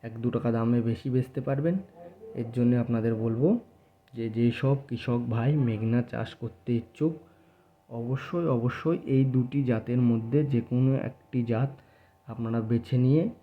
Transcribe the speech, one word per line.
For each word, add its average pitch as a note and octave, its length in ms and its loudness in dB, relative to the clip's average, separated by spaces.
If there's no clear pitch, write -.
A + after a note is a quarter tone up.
এক A2+ 200 -12
দু A#2+ 80 0
টাকা A#2 220 0
দামে A2+ 300 2
বেশি A2+ 280 -2
বেচতে C3 320 -2
পারবেন। D3 360 0
এর A#2 180 -6
জন্য A#2+ 240 2
আপনাদের A#2 400 0
বলবো A#2 440 2
যে, A2+ 160 -6
যেই A#2 220 2
সব C3+ 260 2
কৃষক A#2+ 420 -2
ভাই A#2 260 2
মেঘনা A#2 460 2
চাষ A#2 340 -6
করতে - 380 -6
ইচ্ছুক, D3+ 400 -2
অবশ্যই, C3 580 -4
অবশ্যই B2 580 0
এই C3+ 200 4
দুটি C3 380 0
জাতের A#2+ 340 0
মধ্যে A#2+ 460 2
যে C3+ 180 0
কোনো B2+ 320 2
একটি B2 500 -4
জাত A#2+ 340 -2
আপনারা A2+ 340 -4
বেছে A#2 360 0
নিয়ে D3 320 4